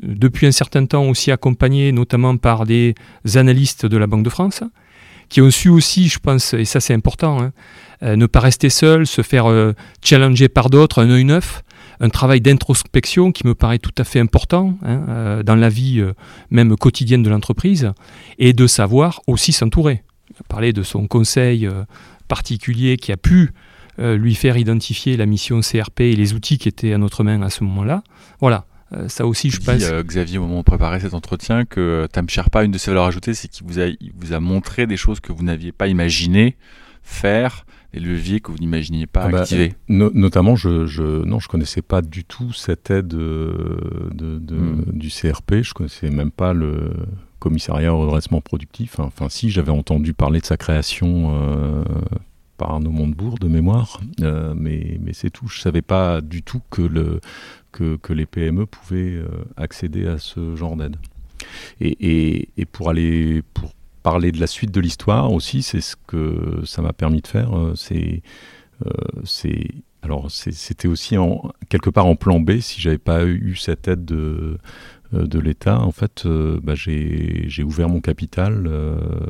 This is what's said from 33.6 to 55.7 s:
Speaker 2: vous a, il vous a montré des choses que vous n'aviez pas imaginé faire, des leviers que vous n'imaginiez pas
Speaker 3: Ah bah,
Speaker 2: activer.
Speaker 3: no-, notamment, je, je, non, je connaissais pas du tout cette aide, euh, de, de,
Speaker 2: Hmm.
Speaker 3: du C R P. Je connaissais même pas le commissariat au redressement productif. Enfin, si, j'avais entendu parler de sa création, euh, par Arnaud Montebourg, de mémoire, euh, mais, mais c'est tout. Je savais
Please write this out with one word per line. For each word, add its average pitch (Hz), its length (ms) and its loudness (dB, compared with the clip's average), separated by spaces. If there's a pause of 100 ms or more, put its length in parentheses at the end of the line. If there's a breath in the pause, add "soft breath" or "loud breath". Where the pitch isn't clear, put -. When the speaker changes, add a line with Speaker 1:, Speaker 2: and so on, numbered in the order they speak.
Speaker 2:
vous 87 140 -8
a, 90 60 0
il - 320 -8
vous 85 160 -10
a 80 80 -4
montré 95 460 -2
des 101 100 -4
choses - 240 0
que - 100 -12
vous 82 120 -6
n'aviez 85 280 -4
pas 98 160 -4
imaginé 87 720 2 (440 soft breath)
faire, 110 640 -2 (280 soft breath)
des 76 80 -10
leviers 87 400 -2
que - 100 -14
vous 80 60 -10
n'imaginiez 80 500 -4
pas - 160 0
Speaker 3:
Ah 87 60 0
bah, 90 120 0
Speaker 2:
activer. 90 340 0 (120)
Speaker 3:
no-, 104 260 4
notamment, 98 440 4
je, 85 280 0
je, 78 380 -2
non, 101 160 -2
je - 80 -10
connaissais 82 340 -4
pas 92 200 -2
du 82 240 -10
tout 123 260 -10
cette - 400 -6
aide, 95 220 -2
euh, 80 640 -4 (340)
de, 80 260 -8
de, 80 160 -10
Speaker 2:
Hmm. 82 360 -2
Speaker 3:
du 78 180 -8
C 78 220 -4
R 73 100 -6
P. 107 220 0
Je - 100 -8
connaissais 76 360 -8
même 73 220 -2
pas 90 200 -2
le 78 400 -2 (480)
commissariat 80 540 -2
au 80 80 0
redressement 78 400 0
productif. - 580 -10
Enfin, 69 300 -6
si, - 220 -4
j'avais 80 200 0
entendu 76 420 0
parler 78 280 2
de - 40 -16
sa 80 120 -2
création, 82 760 -2
euh, 73 500 -2 (720)
par - 140 -6
Arnaud 78 180 -4
Montebourg, 78 480 -4
de 92 120 -2
mémoire, 92 500 0 (220)
euh, 78 340 -4
mais, 78 480 -6
mais 82 100 -8
c'est - 160 -8
tout. - 180 -12
Je - 120 -14
savais 85 220 -2